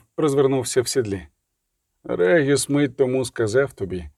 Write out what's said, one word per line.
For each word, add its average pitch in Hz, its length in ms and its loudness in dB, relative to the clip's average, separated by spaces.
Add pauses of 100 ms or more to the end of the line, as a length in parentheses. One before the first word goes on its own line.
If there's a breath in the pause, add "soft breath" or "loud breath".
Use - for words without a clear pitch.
(160)
розвернувся 135 680 2
в 120 60 -4
сідлі. 98 400 -4 (760)
«Регіс 160 640 2
мить 143 280 0
тому 131 280 0
сказав 120 480 -2
тобі, 90 460 -8